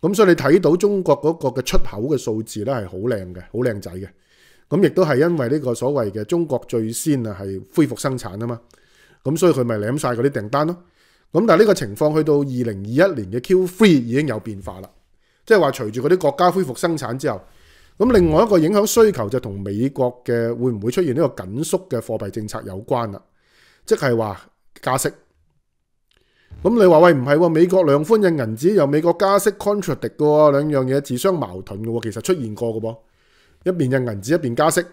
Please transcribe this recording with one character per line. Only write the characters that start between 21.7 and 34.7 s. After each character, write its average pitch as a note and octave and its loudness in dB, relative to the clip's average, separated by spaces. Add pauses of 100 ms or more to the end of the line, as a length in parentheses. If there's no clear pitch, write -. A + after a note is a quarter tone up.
嘅 A#2 -4
貨 A2 -6
幣 G#2 -8
政 G#2+ -8
策 A2+ -10
有 F#2+ -12
關 A#2 -4
啦。 F#2+ -16 (640)
即 - 2
係 B2 0
話 G#2+ -4 (400)
加 C3 -2
息。 D3 -2 (1600)
噉 A3+ 2
你 G3+ 6
話， E3 8
「喂， F3 8
唔 C3+ 0
係 C#3+ 2
喎， E3+ 4
美 E3 4
國 F3+ 2
量 D3 4
寬 A3 2
印 F3 2
銀 A2+ -4
紙， E3 0
又 E3 4
美 D3+ 2
國 E3+ 2
加 G3 2
息 G3 2
contradict G3 -4
嘅 - -
喎， D3+ 4
兩 C#3+ 0
樣 C3 0
嘢 D3 2
自 B2+ -8
相 F#3+ 0
矛 F#2+ -8
盾 G2 -12
嘅 A2 -8
喎。」 A#2 -4
其 - -
實 G#2+ -10
出 F#3+ 0
現 A#2 -8
過 A#2 -4
嘅 A2 -6
噃。 A2+ -8 (680)
一 F3+ -2
邊 E3+ -2
印 B2+ -2
銀 A#2+ -4
紙， B2 -2
一 F3+ 0
邊 B2+ -4
加 D3+ 2